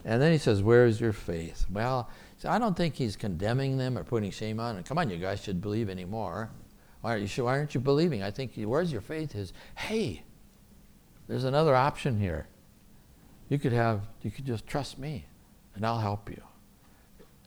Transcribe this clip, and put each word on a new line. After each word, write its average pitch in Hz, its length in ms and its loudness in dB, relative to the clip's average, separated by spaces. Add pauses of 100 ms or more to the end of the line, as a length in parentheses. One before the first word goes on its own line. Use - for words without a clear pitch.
And 113 160 4
then 160 100 6
he 160 60 6
says, 107 260 4
"Where 120 220 10
is 113 160 4
your 113 120 2
faith?" 82 560 -2
Well, 120 400 -2 (280)
see, - 100 -8
I 170 100 2
don't 220 200 0
think 170 180 0
he's 113 200 -2
condemning 117 640 0
them 127 200 -2
or 85 60 -6
putting 104 280 -2
shame 110 280 -6
on 117 160 -4
them. 90 80 -8
"Come 135 140 -4
on, 165 120 0
you 87 80 -4
guys 98 260 -4
should 90 180 -4
believe 104 280 -2
anymore. 95 640 -6 (500)
Why 110 100 -2
aren't 107 260 -2
you, 123 80 0
why 127 120 2
aren't 147 160 -2
you 135 60 -2
believing? 139 440 2
I 98 80 -4
think, 131 240 -8
where's 139 360 0
your 113 80 -4
faith 156 340 -6
is, 101 200 -8 (220)
hey, 214 480 -4 (1040)
there's 123 160 -2
another 143 280 4
option 127 460 2
here. 82 280 -2 (1000)
You 147 100 0
could 143 140 0
have, 117 300 2 (200)
you 110 100 -6
could 135 140 -10
just 117 220 -4
trust - 320 -6
me, 131 260 -8 (500)
and 101 100 -4
I'll 117 140 0
help 104 300 -2
you." - 120 -12 (1040)